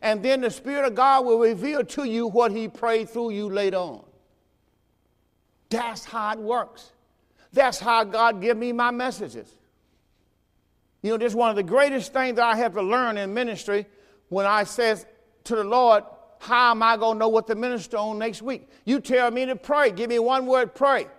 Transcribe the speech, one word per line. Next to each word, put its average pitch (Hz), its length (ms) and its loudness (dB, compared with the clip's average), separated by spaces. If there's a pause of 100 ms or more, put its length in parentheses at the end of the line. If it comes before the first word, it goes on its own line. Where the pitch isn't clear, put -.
and 214 220 -2
then 262 180 0
the 233 100 -2
Spirit 277 340 -4
of 233 100 -2
God 262 300 4
will 233 140 4
reveal 233 440 0
to 285 200 -8
you 233 240 -2
what 226 240 2
he 220 160 -6
prayed 226 420 -2
through 233 220 -6
you 208 180 -6
later 190 280 -2
on. 156 260 -8 (1700)
That's 226 360 -8
how 214 260 -6
it 220 80 -8
works. 220 520 -6 (600)
That's 262 260 2
how 226 280 2
God 214 360 2
give 226 160 0
me 240 140 -4
my 240 200 0
messages. 196 600 -8 (1500)
You 208 100 -4
know, 226 60 0
this 226 160 -2
is - 20 -4
one 233 140 2
of 208 80 -2
the 202 60 0
greatest 262 500 0
things 254 240 -2
that 240 80 2
I 233 100 2
have 226 200 0
to 208 60 -2
learn 220 360 0
in 196 160 -6
ministry 208 520 -4 (440)
when 196 160 -2
I 208 180 2
says 220 420 -2 (380)
to 233 140 -4
the 208 80 -2
Lord, 226 400 4 (340)
"How 240 320 4
am 220 120 0
I 226 120 4
gonna 220 240 0
know 220 80 2
what 220 200 2
to 226 80 -2
minister 226 420 -6
on 214 200 -4
next 220 240 -6
week? 247 280 -10 (160)
You 247 160 0
tell 247 280 2
me 247 160 -2
to 254 100 -4
pray. 285 360 2
Give 214 180 -6
me 240 100 0
one 254 260 0
word, 254 280 2
pray." 277 340 2 (120)